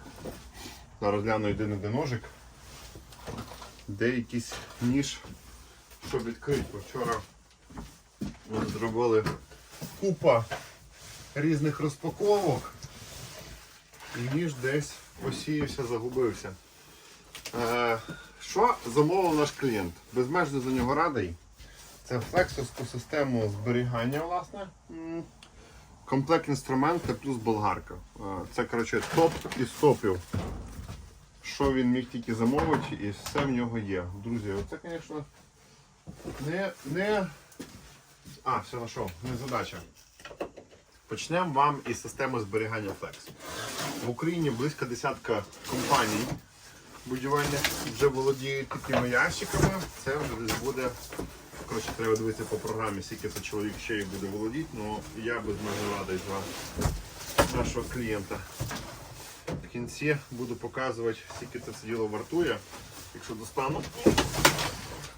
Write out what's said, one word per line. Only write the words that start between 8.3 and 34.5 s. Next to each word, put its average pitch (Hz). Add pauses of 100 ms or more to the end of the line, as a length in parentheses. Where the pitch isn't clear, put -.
ми 107
зробили 110 (760)
купа 147 (880)
різних 147
розпаковок. 170 (1400)
І 123
ніж 160
десь 139 (300)
посіявся, 139
загубився. 117 (1080)
Е, 117 (420)
що 220 (120)
замовив 156
наш 147
клієнт? 104 (180)
Безмежно 139
за 127
нього 127
радий. 131 (720)
Це 123
флексовську 139
систему 123
зберігання, 120
власне. 180 (220)
М, 165 (800)
комплект 147
інструмента 139
плюс 135
болгарка. 104
Е, - (320)
це, 120
коротше, 117 (120)
топ 165 (260)
із 127
топів. 110 (1200)
Що 139
він 127
міг 123
тільки 120
замовити, 139
і 104
все 143
в 139
нього 120
є. 98 (200)
Друзі, 113